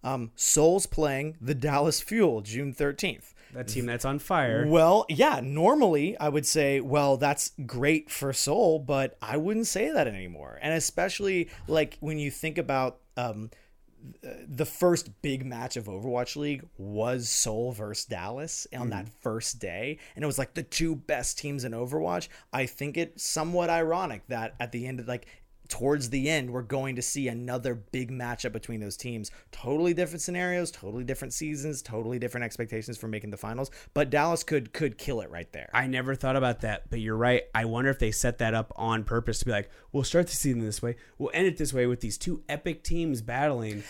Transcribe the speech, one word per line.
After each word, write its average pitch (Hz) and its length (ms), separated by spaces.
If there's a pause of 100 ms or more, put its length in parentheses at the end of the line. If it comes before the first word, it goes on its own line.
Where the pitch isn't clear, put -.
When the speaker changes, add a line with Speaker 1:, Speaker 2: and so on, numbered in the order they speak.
Speaker 1:
Um, 127 320
Seoul's 170 520
playing 151 540
the 127 140
Dallas 143 480
Fuel 175 400
June 127 300
thirteenth. 143 600 (200)
Speaker 2:
That 120 140
team 123 180
that's 120 180
on 135 140
fire. 131 480
Speaker 1:
Well, 170 420
yeah, 185 340
normally 170 760
I 151 100
would 147 160
say, 139 360
"Well, 139 360
that's 143 360 (140)
great 151 440
for 139 220
Seoul," 160 480
but 135 420
I 110 140
wouldn't 208 300
say 233 260
that 170 160
anymore. 80 520
And 156 140
especially, 180 760 (200)
like, 156 320
when 156 180
you 143 120
think 156 280
about, 131 400 (180)
um, 113 340 (960)
the 147 200
first - 560
big 131 240
match 123 320
of 113 60
Overwatch 120 520
League 147 280 (120)
was 110 540
Seoul 117 420
versus 104 320
Dallas 117 640 (100)
on 123 140
that 104 160
Speaker 2:
Mm-hmm. 110 160
Speaker 1:
first 113 360
day, 110 400 (180)
and 135 60
it 151 40
was, 139 120
like, 131 140
the 165 120
two 160 320
best - 420
teams 143 260
in 120 80
Overwatch. 156 560 (240)
I 127 140
think 143 320
it's - 260
somewhat 170 460
ironic 165 580
that 113 320
at 120 120
the 123 140
end 127 140
of, 117 80
like, 123 180 (400)
towards 135 440
the 139 180
end, 143 220
we're 123 100
going 135 340
to 123 60
see 135 260
another 123 480
big 120 380
matchup 120 400
between 113 280
those 104 180
teams. 117 320 (200)
Totally 160 440
different 165 260
scenarios, 180 500
totally 110 340
different - 280
seasons, 151 480
totally 117 380
different 120 260
expectations 110 540
for 113 100
making 107 220
the 104 80
finals. 117 320 (240)
But 143 160
Dallas 160 340
could, 135 300
could 139 240
kill 117 240
it 82 80
right 85 240
there. - 180
Speaker 2:
I 131 140
never 131 280
thought 131 220
about 127 240
that, 107 300
but 120 100
you're 110 160
right. 120 280 (100)
I 113 100
wonder 120 260
if 131 80
they 113 120
set 117 280
that 113 140
up 113 240
on 113 280
purpose 117 340
to - 80
be 123 60
like, 101 180 (200)
"We'll 139 140
start 170 220
the - 100
season 123 240
this 107 220
way. 120 140 (200)
We'll 139 160
end 185 140
it 170 100
this 139 160
way 127 140
with 123 160
these 110 160
two - 280
epic 151 380
teams 160 380
battling." 117 680